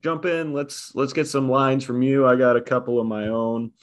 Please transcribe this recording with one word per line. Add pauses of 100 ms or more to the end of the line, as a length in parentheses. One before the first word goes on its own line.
jump
in.
Let's,
let's
get
some
lines
from
you.
I
got
a
couple
of
my
own.